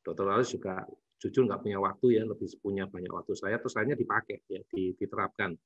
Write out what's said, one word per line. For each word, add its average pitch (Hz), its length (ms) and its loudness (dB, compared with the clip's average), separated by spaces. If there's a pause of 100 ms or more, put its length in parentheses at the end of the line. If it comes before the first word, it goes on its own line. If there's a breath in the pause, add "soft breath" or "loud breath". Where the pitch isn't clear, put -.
Dokter 92 260 -2
Aris 113 300 4
juga 95 260 -4 (380)
jujur - 240 4
nggak 98 160 0
punya 101 160 -2
waktu 98 300 2 (120)
ya, 110 60 2
lebih 107 240 -6 (160)
punya 98 240 -2
banyak 90 240 -8
waktu 90 240 -6
saya, 104 240 -2
terus - 160 -4
akhirnya 117 240 0
dipakai 110 480 2
ya, 98 240 -8
di-, 92 240 -2
diterapkan. 98 560 -2 (140)